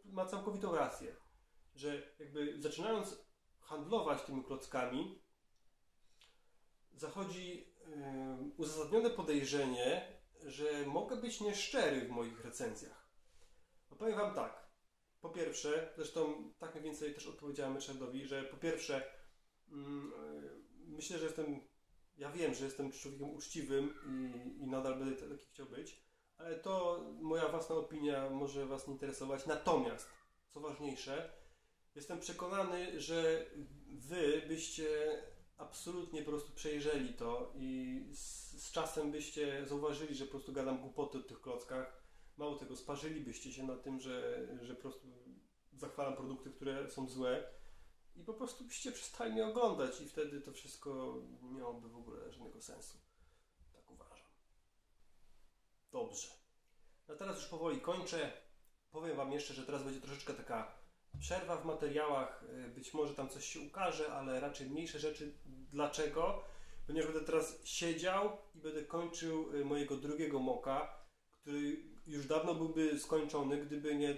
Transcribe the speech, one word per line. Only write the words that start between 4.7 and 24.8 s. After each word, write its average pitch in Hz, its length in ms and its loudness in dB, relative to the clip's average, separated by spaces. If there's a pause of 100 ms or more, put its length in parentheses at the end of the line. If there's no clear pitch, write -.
zachodzi, 180 800 -6 (120)
y, 135 680 -4
uzasadnione 156 540 6
podejrzenie, 139 1080 4 (240)
że 143 440 0
mogę 220 300 2
być 226 240 -4
nieszczery 196 680 4
w - 20 -6
moich 117 340 -2
recenzjach. - 640 -6 (840)
No 139 60 -18
powiem 214 200 2
wam 202 180 2
tak, - 340 -4 (520)
po 170 100 -8
pierwsze, 160 680 0
zresztą 151 600 0
tak 160 160 -8
mniej 151 100 -8
więcej 147 300 -2
też - 120 -10
odpowiedziałem 139 480 -2
Ryszardowi, 131 520 -4
że 135 180 0
po - 120 -8
pierwsze, 147 560 0 (560)
mm, 143 440 -6
y, 147 720 -10
myślę, 156 320 -4
że 160 60 2
jestem, 151 360 0 (560)
ja 143 140 -6
wiem, 151 240 4
że 135 100 -2
jestem 135 280 -2
człowiekiem 139 380 -6
uczciwym 143 640 0 (120)
i, 131 560 -4
i 131 40 -4
nadal 131 320 2